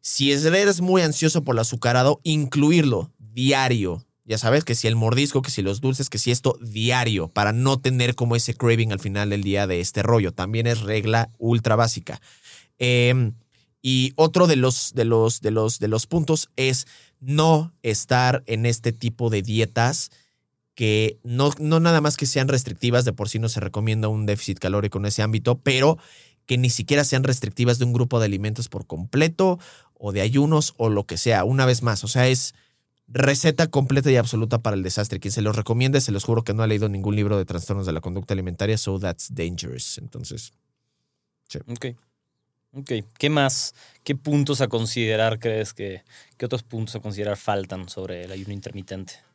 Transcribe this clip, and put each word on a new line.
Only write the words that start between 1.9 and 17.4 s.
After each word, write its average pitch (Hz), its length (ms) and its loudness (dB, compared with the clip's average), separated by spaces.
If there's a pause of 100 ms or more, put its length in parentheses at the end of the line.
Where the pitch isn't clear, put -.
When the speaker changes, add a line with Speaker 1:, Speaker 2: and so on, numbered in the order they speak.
Speaker 1:
incluirlo 147 920 2
diario. 120 880 0 (220)
Ya 110 120 -2
sabes, 131 260 2
que 120 100 0
si 117 140 0
el 113 80 2
mordisco, 127 460 2
que - 80 -6
si - 100 -2
los 98 220 -2
dulces, 135 260 -2
que - 80 -6
si 120 140 -2
esto 123 320 2
diario, 110 640 0
para 104 240 2
no 131 280 2
tener 127 340 2
como 117 220 0
ese 117 180 -2
craving 113 380 2
al 95 80 -4
final 101 280 -2
del 101 140 -2
día 98 240 0
de 90 140 -2
este 98 220 -4
rollo. 107 300 2
También 110 340 -2
es 117 140 0
regla 110 560 0
ultra 117 400 0
básica. - 460 -2 (560)
Em, 123 560 2 (480)
y 131 340 0
otro 160 300 4
de 160 100 4
los, 127 380 2
de 120 100 0
los, 113 380 2
de 107 80 0
los, 110 280 0
de 107 100 -2
los 110 180 -2
puntos 156 500 0
es 131 300 0 (340)
no 156 520 2 (100)